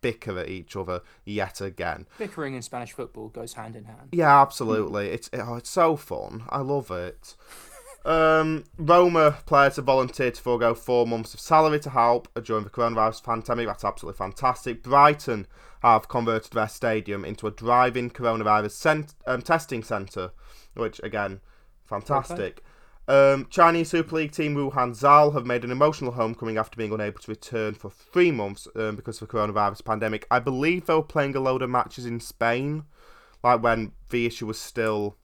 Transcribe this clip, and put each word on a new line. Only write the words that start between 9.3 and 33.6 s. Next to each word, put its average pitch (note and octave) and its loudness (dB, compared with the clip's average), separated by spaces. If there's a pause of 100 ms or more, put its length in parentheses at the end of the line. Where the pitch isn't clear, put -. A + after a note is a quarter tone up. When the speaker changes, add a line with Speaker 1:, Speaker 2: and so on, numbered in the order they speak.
Speaker 1:
players C#3 4
have C3 -6
volunteered C3 0
to - -18
forego A#2+ 0
four A#2+ 0
months A2+ -6
of - -18
salary D#3 4
to D3 -10
help A#2+ 2 (160)
during G#2+ -2
the - -14
coronavirus A2+ 0
pandemic. A#2 -4
That's G#2 -8
absolutely - -6
fantastic. A#2 -4
Brighton C#3 4 (340)
have A2+ 4
converted A2+ -2
their A2 0
stadium G2+ -4
into G#2+ -8
a G#2 -4
drive-in A#2+ 0
coronavirus G#2+ 0
cent-, D#3 -2 (100)
um, B2 -2
testing D#3 -2
centre, G2 -8 (420)
which, A2 -6
again, G2+ -6 (420)
fantastic. C3+ -6
Speaker 2:
Okay. F#2+ -8 (460)
Speaker 1:
Um, C#3 6
Chinese E3+ 4
Super E3 -2
League D3+ -2
team D3+ -4
Wuhan B2+ -2
Zal D3 8
have B2+ -2
made B2 -2
an A#2+ -6
emotional C#3 0
homecoming A2+ -4
after - -4
being A2 -6
unable G#2+ -6
to - -18
return G#2+ -6
for G2 -16
three F3+ 0
months, G2+ -6
um, A2 -4
because G#2+ -12
of A2 -16
the - -16
coronavirus G#2 0
pandemic. A2 -4
I B2 4
believe C#3 -2
they E3+ 2
were D#3+ 2
playing C#3 -2
a C3+ -2
load C3 0
of B2+ -4
matches B2 -4
in A#2 -6
Spain, C#3 -4 (580)
like, A#2+ 4